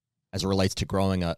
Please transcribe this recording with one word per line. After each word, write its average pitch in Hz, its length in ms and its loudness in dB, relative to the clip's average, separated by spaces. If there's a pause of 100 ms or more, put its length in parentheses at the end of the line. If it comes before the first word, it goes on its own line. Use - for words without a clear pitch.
(320)
as 98 120 -6
it 95 40 -2
relates 95 280 2
to - 100 -4
growing 95 380 0
a, 85 140 -2